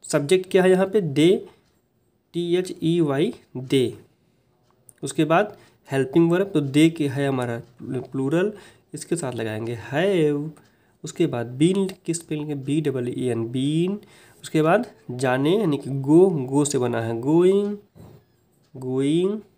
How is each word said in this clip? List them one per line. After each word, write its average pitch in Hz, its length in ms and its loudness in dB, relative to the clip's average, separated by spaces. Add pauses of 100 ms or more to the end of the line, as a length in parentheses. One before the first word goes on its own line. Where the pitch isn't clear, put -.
सब्जेक्ट 170 480 0
क्या 185 120 4
है 185 80 4
यहाँ 185 160 4
पे? 202 140 0
दे, 160 480 2 (840)
टी 175 220 -2
एच 180 280 -2
ई 170 180 2
वाई, 151 320 0 (240)
दे। 127 400 0 (1040)
उसके 151 220 -2
बाद 175 320 0 (340)
हेल्पिंग 139 400 2
वर्ब, 190 200 0
तो 156 100 2
दे 143 280 4
के 160 180 -4
है 139 200 -2
हमारा 123 340 -4 (220)
प्लूरल, 139 720 -2 (400)
इसके 156 220 -6
साथ 135 180 -8
लगाएंगे 113 420 -6
have। 151 760 0 (540)
उसके 165 240 -2
बाद 120 180 -4
बीन 170 420 0 (180)
की 170 80 -4
स्पेलिंग 151 360 -8
है 147 60 -6
बी 143 260 -2
डबल 127 280 -4
ई 127 180 -4
एन, 117 220 -2
बीन। 156 500 -2 (440)
उसके - 180 -2
बाद 185 240 2 (260)
जाने 131 480 2
यानी 156 180 0
कि 135 120 -8
go, 139 300 4 (300)
go 139 160 2
से 139 120 -2
बना 120 240 0
है 117 200 -4
going, 190 540 2 (1000)
going। 143 640 0 (180)